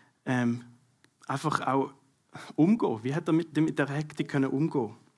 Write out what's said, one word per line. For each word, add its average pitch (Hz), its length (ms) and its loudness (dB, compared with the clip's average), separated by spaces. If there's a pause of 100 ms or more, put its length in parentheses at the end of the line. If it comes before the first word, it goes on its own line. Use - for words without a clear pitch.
(260)
ähm, 120 380 0 (640)
einfach 143 340 -2
auch 131 320 0 (640)
umgehen? 170 460 4
Wie 131 120 -2
hat 165 140 -2
er 165 40 2
mit, 160 240 0
mit 156 220 2
der 139 100 2
Hektik 151 400 -4
können 135 220 0
umgehen? 135 440 0 (240)